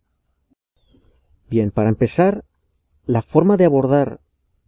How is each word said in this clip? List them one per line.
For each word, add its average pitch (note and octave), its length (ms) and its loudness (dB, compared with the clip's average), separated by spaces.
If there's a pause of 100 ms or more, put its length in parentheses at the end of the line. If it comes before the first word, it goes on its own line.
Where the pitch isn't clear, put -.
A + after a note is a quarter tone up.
(1500)
Bien, G#2+ 220 -2
para A2 180 -2
empezar, F3+ 560 -2 (600)
la A#2+ 160 -2
forma F#3 360 0
de F#3 80 4
abordar C#3 560 0 (460)